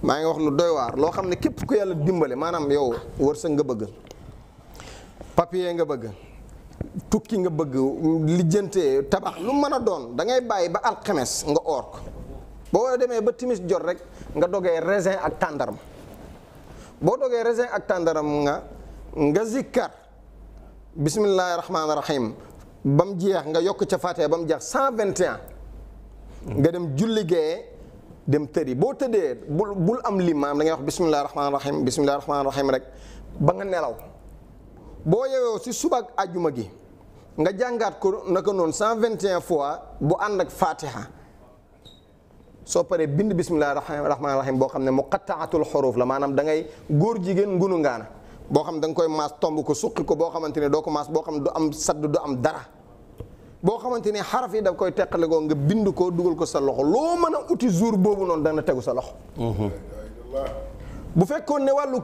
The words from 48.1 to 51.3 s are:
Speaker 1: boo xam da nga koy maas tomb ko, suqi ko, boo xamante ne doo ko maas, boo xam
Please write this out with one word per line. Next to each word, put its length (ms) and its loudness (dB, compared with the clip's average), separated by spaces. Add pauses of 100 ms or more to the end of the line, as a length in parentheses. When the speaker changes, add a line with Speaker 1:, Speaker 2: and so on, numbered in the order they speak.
Speaker 1:
boo 140 6
xam 160 -4
da 80 0
nga 60 -2
koy 140 2
maas 320 -2
tomb 260 0
ko, 80 0
suqi 320 -2
ko, 100 2
boo 140 0
xamante 300 -4
ne 100 2
doo 120 2
ko 100 -4
maas, 180 -2
boo 140 0
xam 200 -4